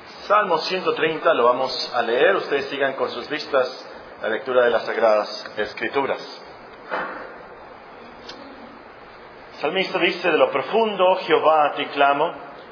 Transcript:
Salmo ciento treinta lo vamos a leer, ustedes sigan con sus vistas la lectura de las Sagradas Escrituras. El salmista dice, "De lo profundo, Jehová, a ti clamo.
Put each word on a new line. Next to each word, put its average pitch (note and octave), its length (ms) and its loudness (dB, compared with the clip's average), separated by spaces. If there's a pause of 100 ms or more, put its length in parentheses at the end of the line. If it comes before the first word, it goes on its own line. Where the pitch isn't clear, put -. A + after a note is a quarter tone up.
(220)
Salmo G3 380 2
ciento F3+ 340 -2
treinta D#3+ 400 2
lo B2+ 100 4
vamos B2+ 500 0
a A#2+ 80 2
leer, C3+ 360 4
ustedes C#3+ 300 -2
sigan C3+ 260 -2
con B2 160 -2
sus A#2+ 200 -10
vistas C3+ 560 -2 (360)
la G#2+ 80 -4
lectura B2 340 2
de A#2+ 60 4
las A2 140 2
Sagradas G#2+ 760 0
Escrituras. - 840 -4 (3250)
El - 40 -20
salmista F3+ 400 -2
dice, F3 320 0
"De D3+ 60 4
lo C3 120 6
profundo, F#3 680 2 (100)
Jehová, D3+ 440 4
a - 20 -
ti C#3+ 140 -6
clamo. C#3+ 440 2 (400)